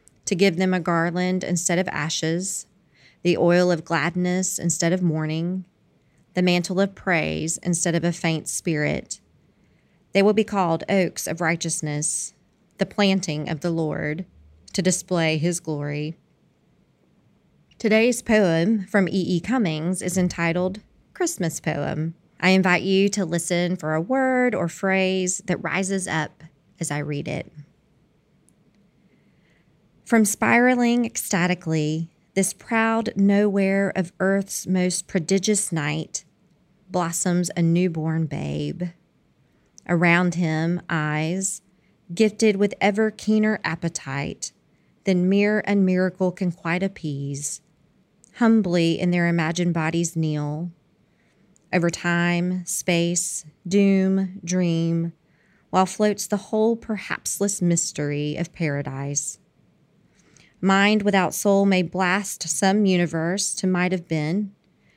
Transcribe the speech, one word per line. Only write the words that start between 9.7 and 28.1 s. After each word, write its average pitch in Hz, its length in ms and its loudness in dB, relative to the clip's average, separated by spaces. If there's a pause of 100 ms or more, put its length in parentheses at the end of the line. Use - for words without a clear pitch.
They 196 100 4
will 208 100 6
be 208 120 2
called 175 420 0
oaks 185 400 0
of 170 140 -4
righteousness, 160 920 -4 (440)
the - 80 -2
planting 190 640 0
of 151 100 -6
the 175 100 -4
Lord, 160 560 -4 (480)
to - 80 -2
display 165 560 0
his 170 220 -2
glory." 147 560 -6 (1600)
Today's 226 440 2
poem 196 640 2
from 190 240 2
E - 20 -8
E 180 300 0
Cummings 175 600 -2
is 180 160 -4
entitled 180 600 0 (340)
Christmas 190 460 -2
Poem. 151 540 -4 (260)
I 185 120 4
invite 180 320 4
you 190 260 2
to 196 160 -2
listen 175 500 -2
for 156 180 -4
a 156 80 0
word 254 540 0
or 170 140 -2
phrase 190 760 -2
that - 160 -2
rises 185 460 -4
up - 360 -4 (360)
as 165 100 -6
I 143 100 -4
read 147 280 -6
it. - 240 -8 (2500)